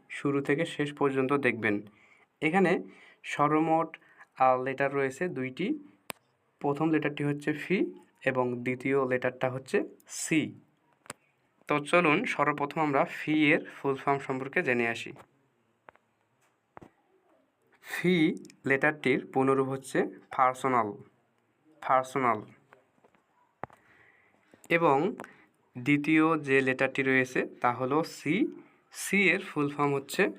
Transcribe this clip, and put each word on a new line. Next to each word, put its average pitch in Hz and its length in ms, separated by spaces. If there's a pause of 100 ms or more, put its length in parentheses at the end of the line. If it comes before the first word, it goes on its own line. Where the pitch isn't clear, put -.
শুরু 143 320
থেকে 143 240
শেষ 147 280
পর্যন্ত 135 400
দেখবেন। 113 420 (680)
এখানে 170 300 (520)
সর্বমোট, 160 680 (500)
আহ, 131 240
লেটার 135 300
রয়েছে 135 360
দুইটি। 131 380 (960)
প্রথম 151 280
লেটারটি 147 340
হচ্ছে 147 300
ফি 175 240 (460)
এবং 127 220 (180)
দ্বিতীয় 127 340 (120)
লেটারটা 127 400
হচ্ছে 135 280 (300)
সি। - 340 (1300)
তো 147 120
চলুন 160 460
সর্বপ্রথম 143 560
আমরা 147 240
ফি - 300 (160)
এর 170 100 (140)
ফুল 135 200
ফর্ম 139 240
সম্পর্কে 135 440
জেনে 120 240
আসি। 117 240 (2750)
ফি - 280 (520)
লেটারটির 135 540 (140)
পুনরূপ 135 340
হচ্ছে 135 320 (380)
পার্সোনাল, 127 500 (920)
পার্সোনাল। 131 580 (2250)
এবং 165 280 (800)
দ্বিতীয় 143 500 (120)
যে 139 240
লেটারটি 131 420
রয়েছে 131 360 (220)
তা 123 120
হলো 131 300
সি। - 320 (580)
সি - 240 (120)
এর 190 200
ফুল 147 200
ফর্ম 143 240
হচ্ছে 139 300 (140)